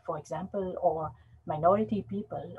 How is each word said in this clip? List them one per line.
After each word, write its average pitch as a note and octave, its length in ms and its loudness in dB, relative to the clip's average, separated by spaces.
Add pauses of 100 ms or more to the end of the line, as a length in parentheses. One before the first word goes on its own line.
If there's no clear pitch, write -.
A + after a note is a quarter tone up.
for D#3+ 120 -4
example, F3+ 600 -4
or D#3+ 320 2 (340)
minority F#3+ 640 4
people, F3 500 -6